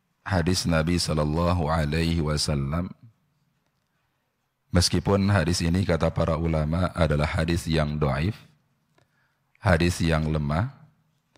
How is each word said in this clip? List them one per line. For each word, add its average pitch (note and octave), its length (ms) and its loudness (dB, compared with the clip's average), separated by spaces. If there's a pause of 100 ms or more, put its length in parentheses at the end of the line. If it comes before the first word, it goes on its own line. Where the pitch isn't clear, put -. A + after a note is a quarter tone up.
(220)
hadis F2+ 480 0
Nabi E2 320 2
sallallahu D#2+ 640 0
alaihi E2 560 0
wasallam. D2+ 720 -2 (1800)
Meskipun G2 640 2
hadis F2 320 2
ini, F2 160 2
kata E2 320 0
para E2 240 0
ulama, D#2+ 560 0
adalah D2+ 320 0
hadis E2 400 -2
yang D2+ 320 -2
dhaif, D2+ 400 -2 (1200)
hadis F2 400 2
yang D#2 320 0
lemah, D#2 400 -2 (680)